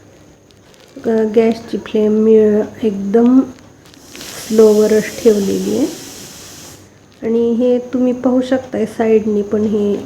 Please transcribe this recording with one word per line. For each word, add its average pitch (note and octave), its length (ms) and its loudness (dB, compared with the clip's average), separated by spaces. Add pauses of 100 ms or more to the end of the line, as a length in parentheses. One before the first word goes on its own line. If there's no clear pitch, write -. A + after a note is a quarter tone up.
(1040)
ग-, A3 300 0
गॅसची A3+ 420 0
फ्लेम G#3+ 340 -2
मी A3 240 4 (480)
एकदम A3 560 2 (1080)
स्लोवरच G#3+ 760 2
ठेवलेली G3 540 0
आहे. C#4+ 240 -4 (1200)
आणि A#3 280 0
हे B3 260 2
तुम्ही B3 360 -2
पाहू B3+ 280 0
शकताय, B3+ 440 -4
साईडनी A3 560 0
पण G#3 200 -2
हे G#3 440 -2